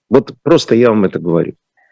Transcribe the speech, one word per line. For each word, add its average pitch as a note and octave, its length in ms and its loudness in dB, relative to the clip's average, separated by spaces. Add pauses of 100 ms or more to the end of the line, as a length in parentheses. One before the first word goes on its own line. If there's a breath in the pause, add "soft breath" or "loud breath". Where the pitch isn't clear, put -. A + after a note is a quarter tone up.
(100)
Вот A#2+ 220 0 (100)
просто D#3 320 0
я A#2+ 160 2
вам G#2+ 140 0
это F2 140 -4
говорю. E2 360 -4 (380)